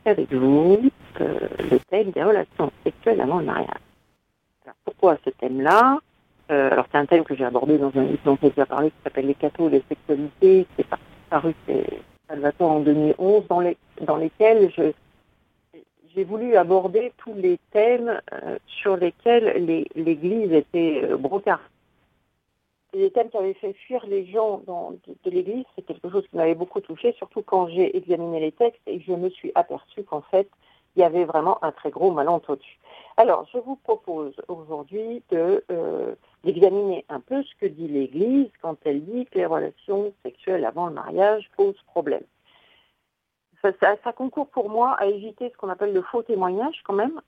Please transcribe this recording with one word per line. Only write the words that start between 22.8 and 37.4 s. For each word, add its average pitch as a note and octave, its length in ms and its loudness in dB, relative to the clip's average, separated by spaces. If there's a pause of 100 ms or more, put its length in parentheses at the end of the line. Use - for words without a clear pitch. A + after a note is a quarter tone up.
Et G3 60 -2
les F#3+ 100 2
thèmes A3+ 180 0
qui A3+ 80 -8
avaient F#3+ 160 -2
fait G3 220 -8
fuir A#3+ 320 -10
les G3 180 -4
gens G#3 420 -4
dans, F3 260 -10
de, - 300 -18
de F#3 80 -6
l'Église, F#3+ 360 -4 (100)
c'est F#3+ 80 -16
quelque - 240 -12
chose F#3+ 220 -4
qui - 60 -10
m'avait E3 180 0
beaucoup F3+ 260 -8
touchée, G3 320 -4
surtout - 300 -10
quand F#3 260 -2
j'ai F3 260 -2
examiné E3+ 460 -4
les D#3 120 -4
textes A#3 340 -2
et F3+ 140 -8
que D3+ 40 -20
je F#3 80 -6
me F3+ 160 -4
suis - 260 -12
aperçue - 480 -4
qu'en D#3 200 -10
fait, G3 260 0 (480)
il F#3 40 4
y F3+ 40 8
avait E3+ 200 2
vraiment D#3+ 380 0
un D#3+ 100 -4
très - 180 -8
gros F#3 220 0
malentendu. D3+ 640 -4 (380)
Alors, A3+ 360 4
je B3 60 -6
vous B3+ 180 -10
propose E3+ 580 -6 (120)
aujourd'hui E3+ 840 -12
de, F3 400 0
euh, D#3 440 -6 (300)
d'examiner F#3 640 2
un D3 100 -10
peu C4+ 240 -6